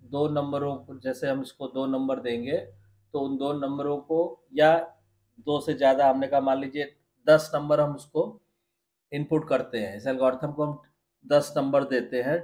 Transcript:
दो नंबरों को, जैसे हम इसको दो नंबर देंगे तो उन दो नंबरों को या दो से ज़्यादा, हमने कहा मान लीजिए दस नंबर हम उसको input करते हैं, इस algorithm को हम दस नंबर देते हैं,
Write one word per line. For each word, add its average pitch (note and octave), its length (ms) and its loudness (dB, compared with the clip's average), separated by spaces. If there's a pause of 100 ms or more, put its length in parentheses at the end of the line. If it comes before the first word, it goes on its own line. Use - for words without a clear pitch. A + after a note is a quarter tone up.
दो C#3 240 -2
नंबरों C#3+ 480 -2
को, C3+ 220 -16
जैसे C3 300 -4
हम C3+ 120 -2
इसको C3 280 -12
दो C3+ 180 -4
नंबर C3+ 340 -2
देंगे B2 360 -4 (560)
तो D3 60 -2
उन C#3 180 -2
दो C#3 180 -2
नंबरों C#3+ 440 -4
को E3 540 -2
या D3+ 200 6 (680)
दो D3 220 -2
से D3 120 -2
ज़्यादा, C3+ 360 4
हमने C3 180 0
कहा C#3 140 2
मान C3+ 180 0
लीजिए C#3 360 -6 (320)
दस D#3 280 6
नंबर D3 260 2
हम C#3+ 140 0
उसको D#3 300 -2 (840)
input D3 380 -2
करते B2+ 300 0
हैं, G2+ 180 -6
इस G#2+ 100 -6
algorithm C3 460 0
को D3+ 120 -2
हम D3 160 -8 (440)
दस C#3 320 2
नंबर C#3 280 2
देते B2 360 -2
हैं, D3 220 0